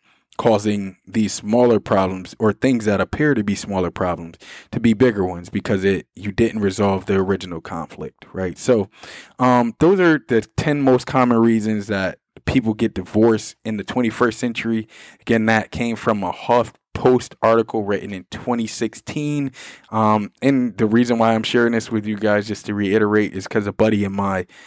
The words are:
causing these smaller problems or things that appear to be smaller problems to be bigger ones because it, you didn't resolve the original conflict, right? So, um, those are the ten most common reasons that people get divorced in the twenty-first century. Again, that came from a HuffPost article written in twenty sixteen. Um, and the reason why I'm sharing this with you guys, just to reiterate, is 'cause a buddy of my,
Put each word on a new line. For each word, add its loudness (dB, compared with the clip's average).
causing 0
these -2
smaller 2
problems -2
or 2
things 0
that 0
appear -2
to -2
be -2
smaller -4
problems -6
to -6
be 4
bigger 2
ones -8
because -4
it, 0
you -10
didn't 0
resolve 0
the 0
original -2
conflict, -14
right? -6
So, 0
um, 2
those 4
are 4
the 2
ten -2
most 4
common 2
reasons 2
that -4
people 0
get -2
divorced 2
in -6
the -8
twenty-first -2
century. -4
Again, 0
that 2
came -6
from -2
a -4
HuffPost 0
article 2
written -4
in -12
twenty -4
sixteen. -6
Um, 2
and 2
the 0
reason 2
why 4
I'm 0
sharing 2
this -2
with -2
you -4
guys, 0
just -8
to -4
reiterate, 2
is -10
'cause -2
a -6
buddy 2
of -4
my, -2